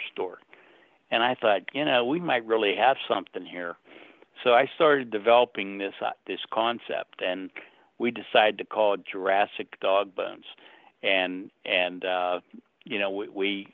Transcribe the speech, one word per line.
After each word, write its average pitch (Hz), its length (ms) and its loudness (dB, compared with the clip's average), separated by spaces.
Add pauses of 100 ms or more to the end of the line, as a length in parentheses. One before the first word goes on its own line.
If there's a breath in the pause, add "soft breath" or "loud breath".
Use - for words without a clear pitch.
(140)
store." 92 260 -8 (720 soft breath)
And 117 120 2
I 127 120 2
thought, 101 280 4 (100)
you 139 100 -2
know, 131 220 2
we 143 160 0
might 131 240 0
really 110 320 2
have 123 180 4 (120)
something 92 380 -4
here. 87 300 -10 (680 loud breath)
So 123 100 6
I 127 200 6
started 143 380 2
developing 110 640 2
this, 98 240 -6
uh, 113 100 -4 (140)
this 95 140 -8 (120)
concept, 113 720 -4
and 92 280 -6 (480 loud breath)
we 120 140 -2
decided 107 480 2
to - 40 -8
call 107 300 0
it 95 120 -4
Jurassic 98 760 -2
Dog 98 340 0
Bones. 98 300 -8 (580 loud breath)
And, 92 480 -2 (140)
and, 90 400 -2
uh, 90 340 -2 (460)
you 113 120 -6
know, 101 140 -2
we, 101 160 -6
we, 98 460 -4